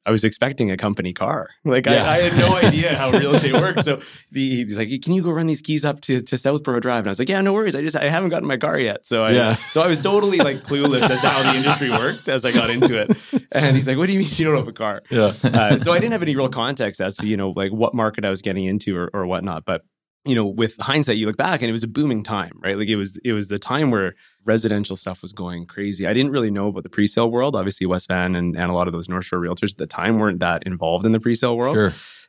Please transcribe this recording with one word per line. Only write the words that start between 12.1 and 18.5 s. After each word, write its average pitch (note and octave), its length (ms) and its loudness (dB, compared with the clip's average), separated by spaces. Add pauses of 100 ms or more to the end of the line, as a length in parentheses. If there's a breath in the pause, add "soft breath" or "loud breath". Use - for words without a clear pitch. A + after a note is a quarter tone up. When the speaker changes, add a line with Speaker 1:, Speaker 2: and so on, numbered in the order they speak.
Speaker 1:
as C3+ 160 -2
I B2 80 0
got A#2 180 2
into A#2+ 320 2
it. D3 140 2 (360 loud breath)
And C#3 220 4
he's C3 140 2
like, C3 80 0
"What F3+ 120 2
do G3 40 0
you F#3+ 60 2
mean G3+ 120 0
you D#3+ 140 -2
don't D3+ 120 2
have A2+ 120 -2
a A2+ 40 -12
car?" G#2 380 -6
Speaker 2:
Yeah. A2 220 4 (100)
Speaker 1:
Uh, A2+ 360 4
so E3+ 140 2
I E3+ 80 4
didn't A#3 120 0
have F#3+ 100 -2
any D3+ 140 -2
real C3+ 140 0
context B2 500 -4
as G2 160 -4
to, G#2+ 100 -6
you G#2+ 100 0
know, G2 140 -2
like, G2 220 -2
what A2+ 220 0
market G#2+ 300 -2
I G2 60 0
was F#2+ 120 -4
getting F#2+ 220 -2